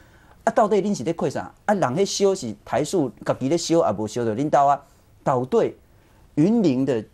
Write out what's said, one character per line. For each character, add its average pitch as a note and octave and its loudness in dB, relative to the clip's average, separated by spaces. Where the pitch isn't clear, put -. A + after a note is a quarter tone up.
啊， A#3 2
到 A3 2
底 G3 0
恁 G3+ -2
是 C#3 -10
咧 D#3+ -2
气 E3 -4
啥？ F#2+ -8
啊， G#3+ 2
人 C#3+ -2
迄 G3 0
烧 G3 0
是 A#2 -8
台 B2 -2
塑 D3+ 0
家 C3+ -2
己 B2+ -4
咧 E3+ 0
烧， E3 2
也 A2 0
无 G#2+ -4
烧 A#2+ -4
着 A2 0
恁 C#3+ -2
兜 C#3+ 4
啊。 C#3+ 2
到 B2+ 0
底 D#3 0
云 G#3+ 4
林 C3+ 2
的 A#2+ -2